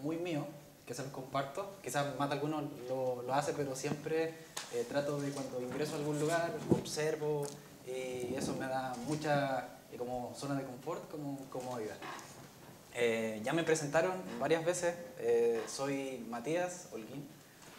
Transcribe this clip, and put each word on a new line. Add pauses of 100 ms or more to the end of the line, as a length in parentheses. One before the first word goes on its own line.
muy
mío, (400)
que
se
los
comparto.
Quizás
más
de
alguno (200)
lo,
lo
hace,
pero
siempre, (380)
eh,
trato
de
cuando
ingreso
a
algún
lugar, (160)
observo, (400)
y
eso
me
da (140)
mucha, (140)
eh,
como
zona
de
confort,
como (120)
comodidad. (1000)
Eh,
ya
me
presentaron (280)
varias
veces, (260)
eh,
soy
Matías
Holguín. (520)